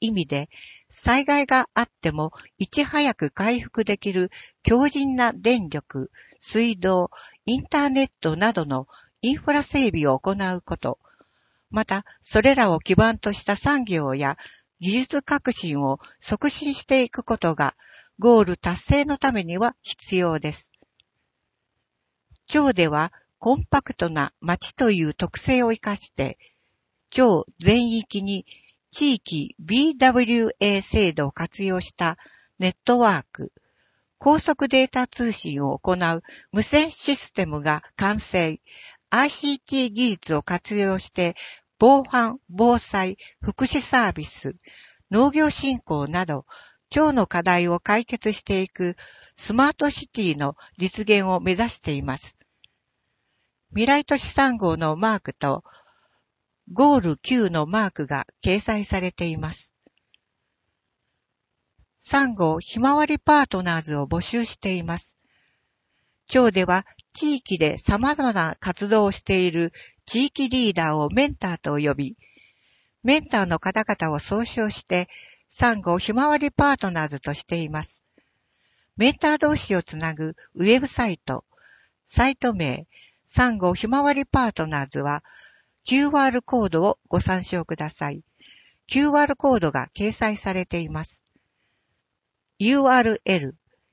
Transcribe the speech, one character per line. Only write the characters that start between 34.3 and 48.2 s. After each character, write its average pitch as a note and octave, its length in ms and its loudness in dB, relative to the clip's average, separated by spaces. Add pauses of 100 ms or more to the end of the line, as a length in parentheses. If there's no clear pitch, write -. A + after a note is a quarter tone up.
速 C#4+ 280 -2
デ C4 200 4
ー - 20 -20
タ B3+ 160 -2
通 A#3 260 -2
信 C#3+ 320 -6
を C#3 140 -2
行 F#3 160 -2
う E3 300 -2 (280)
無 G#3 120 0
線 D4+ 260 2
シ - 260 -4
ス - 160 -10
テ F#3+ 140 -4
ム D3+ 160 -6
が D3+ 220 0 (120)
完 G#3 240 -2
成、 E3 400 -2 (520)
ア B3 140 2
イ C#4+ 40 0
シ C#4+ 240 -4
ー C4+ 60 -4
テ - 160 -8
ィ C4 140 2
ー - 20 -10
技 A#3 180 0
術 E3 260 -2
を D3 60 0
活 F3+ 340 -6
用 G3 220 0
し - 140 -12
て、 F3 240 -2 (420)
防 C4+ 260 6
犯、 A#3+ 360 0 (100)
防 A#3 300 4
災、 F#3+ 400 -4 (200)
福 A3 260 -4
祉 C#4 160 -2
サ A#3+ 260 2
ー E3+ 60 -2
ビ D3+ 120 -10
ス、 - 300 -10 (560)
農 A#3+ 180 4
業 D4 220 2
振 C4+ 260 -4
興 D3 300 -4
な F3 180 -2
ど、 D3 220 -6 (420)
町 D4+ 240 2
の A3 140 2
課 E3+ 160 -2
題 F3 240 2
を F3 120 0
解 A3 240 0
決 A3 280 -4